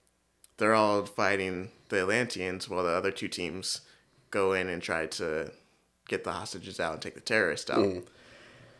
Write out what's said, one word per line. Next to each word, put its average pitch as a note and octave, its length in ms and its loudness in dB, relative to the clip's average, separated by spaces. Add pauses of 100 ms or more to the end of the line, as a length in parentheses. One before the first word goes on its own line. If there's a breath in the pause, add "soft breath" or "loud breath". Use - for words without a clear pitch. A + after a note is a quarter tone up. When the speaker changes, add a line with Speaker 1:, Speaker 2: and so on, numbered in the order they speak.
(580)
Speaker 1:
they're A2 160 4
all G#2 320 4
fighting F#2+ 640 0 (180)
the G#2 120 2
Atlanteans F#2+ 680 0
while F#2 140 0
the F2 60 4
other F#2+ 220 2
two - 160 -8
teams F2+ 540 -4 (500)
go F#2+ 220 4
in F#2 160 0
and F2 120 -4
try E2 240 -2
to D#2 460 -4 (560)
get F#2+ 160 -4
the F2 80 -4
hostages F#2 480 -8
out E2 140 -2
and D#2+ 80 -8
take - 140 -10
the - 60 -14
terrorists F#2+ 480 0
out. A#2 100 2
Speaker 2:
Mm-hmm. G2 260 2 (720 soft breath)